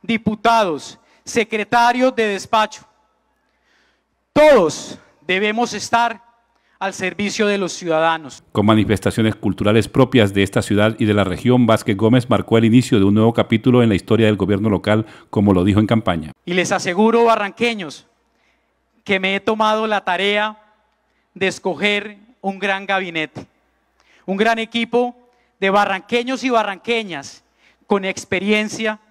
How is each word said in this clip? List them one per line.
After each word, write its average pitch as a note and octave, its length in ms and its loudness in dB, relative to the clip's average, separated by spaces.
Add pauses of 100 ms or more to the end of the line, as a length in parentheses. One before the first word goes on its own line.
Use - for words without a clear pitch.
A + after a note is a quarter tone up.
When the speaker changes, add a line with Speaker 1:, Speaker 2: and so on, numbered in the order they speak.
Speaker 1:
diputados, A3 960 -2 (240)
secretarios A#3+ 920 0
de A3 120 0
despacho, G#3 580 -4 (1500)
todos C4+ 640 2 (260)
debemos G#3+ 480 -2
estar A#3 500 -2 (540)
al F#3+ 160 -6
servicio G3 540 -4
de G3+ 100 0
los F#3 160 -4
ciudadanos. D#3+ 760 -2
Speaker 2:
Con G#2 160 0
manifestaciones A2 680 2
culturales G#2 540 0
propias A#2+ 480 2
de G2 80 4
esta G#2+ 180 -2
ciudad G#2 380 0
y A#2 60 0
de G#2 100 2
la G2+ 80 2
región, A#2 420 2
Vázquez A2 320 2
Gómez A2+ 320 2
marcó A2+ 300 2
el A2+ 60 4
inicio A#2 340 4
de G2 60 4
un G2+ 100 4
nuevo A2 180 4
capítulo A#2+ 480 2
en A2+ 80 4
la G2 60 2
historia A2 320 2
del G#2+ 100 2
gobierno G2+ 320 0
local, G#2 380 0 (240)
como G2+ 220 2
lo F2+ 100 4
dijo G#2 160 4
en A2 80 2
campaña. E2+ 460 -2 (120)
Speaker 1:
Y F3 80 -6
les F3+ 180 0
aseguro, G#3+ 540 0
barranqueños, G#3+ 800 -4 (1000)
que F#3+ 160 -2
me F#3+ 160 -2
he G3 40 -4
tomado A3 480 0
la G#3 160 -2
tarea G#3 560 -2 (720)
de F#3+ 140 -4
escoger G3+ 720 -6 (220)
un G3 180 -8
gran G3 260 -6
gabinete, F3+ 640 -6 (800)
un F#3+ 100 -4
gran A3+ 220 0
equipo A#3 580 -4 (420)
de G3 100 -2
barranqueños G#3 760 -2
y C4 60 -2
barranqueñas G3+ 960 -4 (420)
con G3 180 0
experiencia G#3 960 -4 (120)